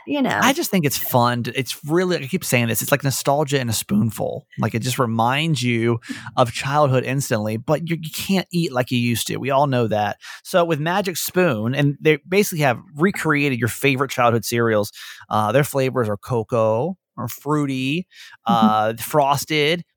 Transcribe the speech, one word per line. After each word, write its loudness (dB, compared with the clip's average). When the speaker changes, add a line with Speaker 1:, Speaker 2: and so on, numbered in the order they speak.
Speaker 1:
you 0
know. 0
Speaker 2:
I 4
just -4
think 2
it's 0
fun. 0
To, -4
it's -8
really, 0
I -8
keep -6
saying 2
this, 0
it's -4
like 0
nostalgia 0
in -2
a -2
spoonful. -2
Like, 0
it -2
just -4
reminds 0
you 2
of 2
childhood 2
instantly, -2
but -2
you, -2
you -10
can't -2
eat 0
like -2
you 0
used 0
to. -4
We -4
all 2
know 2
that. -2
So 2
with 0
Magic -2
Spoon, 0
and 2
they 4
basically 0
have 2
recreated 0
your 0
favorite 0
childhood 2
cereals. 0
Uh, 0
their 4
flavors -2
are -2
cocoa -2
or -8
fruity, -4
Speaker 1:
Mm-hmm. 4
Speaker 2:
uh, 2
frosted, 0